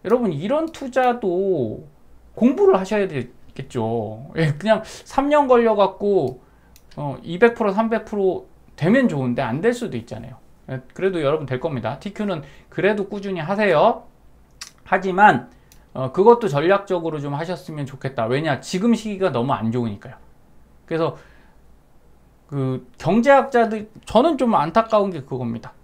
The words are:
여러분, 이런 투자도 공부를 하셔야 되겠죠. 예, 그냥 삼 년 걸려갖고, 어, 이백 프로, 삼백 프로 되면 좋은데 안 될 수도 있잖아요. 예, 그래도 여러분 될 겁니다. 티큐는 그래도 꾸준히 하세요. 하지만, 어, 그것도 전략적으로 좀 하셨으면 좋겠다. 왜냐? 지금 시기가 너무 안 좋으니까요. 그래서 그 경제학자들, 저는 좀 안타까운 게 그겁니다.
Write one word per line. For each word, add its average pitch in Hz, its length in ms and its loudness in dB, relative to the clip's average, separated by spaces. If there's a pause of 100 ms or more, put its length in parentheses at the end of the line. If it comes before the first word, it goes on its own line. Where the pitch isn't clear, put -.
여러분, 220 260 2
이런 220 360 -2
투자도 202 1200 -2 (480)
공부를 311 440 4
하셔야 202 280 -2
되겠죠. 117 1300 -6
예, 156 160 0
그냥 208 320 0
삼 - 440 -6
년 294 180 4
걸려갖고, 202 960 2 (540)
어, 143 260 -8
이백 233 340 0
프로, 208 160 0
삼백 214 340 -2
프로 190 420 -2 (280)
되면 233 320 2
좋은데 131 340 -2
안 127 200 -4
될 226 120 2
수도 233 240 -8
있잖아요. 110 400 -14 (320)
예, 131 120 -8 (120)
그래도 180 280 -2
여러분 147 240 0
될 127 140 -4
겁니다. 127 400 -6
티큐는 196 440 -6 (260)
그래도 196 400 -2
꾸준히 196 300 -6
하세요. 196 640 2 (840)
하지만, 190 640 4 (440)
어, 131 180 -6
그것도 226 360 4
전략적으로 165 720 0
좀 143 140 -6
하셨으면 156 520 -8
좋겠다. 131 400 -6
왜냐? 139 360 -2
지금 220 340 2
시기가 190 360 -4
너무 123 220 -2
안 113 180 -2
좋으니까요. 117 440 -6 (720)
그래서 165 320 -4 (1300)
그 131 400 -4 (100)
경제학자들, 233 960 2 (140)
저는 277 320 4
좀 240 180 2
안타까운 202 560 2
게 160 100 -8
그겁니다. 120 520 -8 (100)